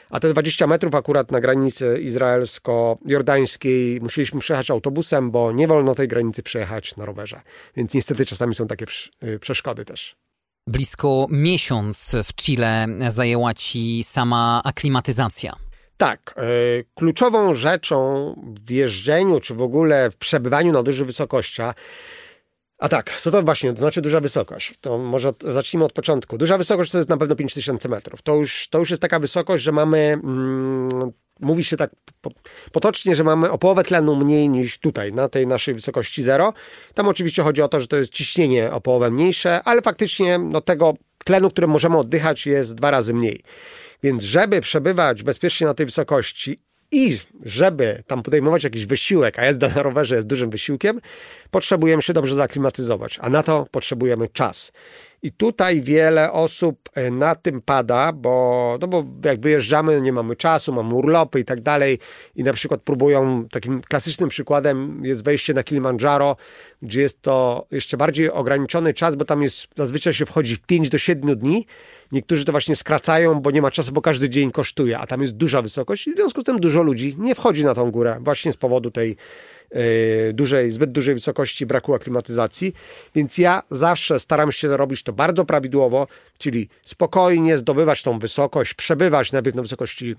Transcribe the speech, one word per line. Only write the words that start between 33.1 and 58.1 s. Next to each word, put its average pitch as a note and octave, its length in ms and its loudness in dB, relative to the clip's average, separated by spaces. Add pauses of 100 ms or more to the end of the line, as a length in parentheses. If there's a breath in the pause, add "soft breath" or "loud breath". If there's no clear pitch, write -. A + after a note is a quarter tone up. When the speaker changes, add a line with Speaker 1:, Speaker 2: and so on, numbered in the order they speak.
Speaker 1:
że D#3 80 2
mamy D#3+ 260 4
o D#3+ 80 -2
połowę F#3 260 4
tlenu D3+ 320 2
mniej D3 320 4
niż B2+ 300 0
tutaj, G#2 340 -2
na B2+ 160 0
tej C3 180 0
naszej B2+ 280 -2
wysokości A#2+ 480 -6
zero. C#3 300 4 (420 loud breath)
Tam G#3 140 2
oczywiście F3+ 340 0
chodzi D3 200 2
o C#3+ 60 2
to, D3 120 0
że A#2+ 80 -6
to D3+ 80 -2
jest C#3 160 -2
ciśnienie C3 600 0
o A#2+ 80 -6
połowę B2 300 2
mniejsze, E3+ 540 0
ale A#3+ 180 2
faktycznie, F#3 560 0
no, D#3+ 220 -2
tego D#3 340 2 (300)
tlenu, F#3+ 260 4
którym E3+ 200 2
możemy D#3+ 280 4
oddychać, D3 480 0
jest C3+ 280 0
dwa B2+ 160 2
razy A#2 240 2
mniej. A#2 280 -2 (600 loud breath)
Więc C3 200 0
żeby F3 380 2
przebywać D3+ 640 0
bezpiecznie D#3 440 -2
na D3 80 0
tej D3+ 120 -2
wysokości, C3 720 -4 (360)
I A3+ 220 2 (260)
żeby B2 640 0
tam B2 160 -4
podejmować D3 420 2
jakiś A2+ 220 -6
wysiłek, C#3 520 0
a A#2+ 60 0
jazda C#3 240 2
na C#3+ 140 0
rowerze C3+ 320 0
jest A2 120 0
dużym B2 240 -2
wysiłkiem, D3 500 -4 (500 loud breath)
potrzebujemy E3 520 2
się F3+ 100 -2
dobrze C#3 220 0
zaaklimatyzować, B2+ 840 -2
a A#2+ 100 -4
na D3 120 4
to D3+ 280 0
potrzebujemy A#2+ 580 -2
czas. - 440 -4 (500 loud breath)
I D#3 100 -6
tutaj F#3 500 0
wiele D#3 500 4
osób, E3 460 -2 (160)
e, B2+ 160 -2
na C#3+ 240 0
tym C#3+ 280 -4
pada, C3 500 0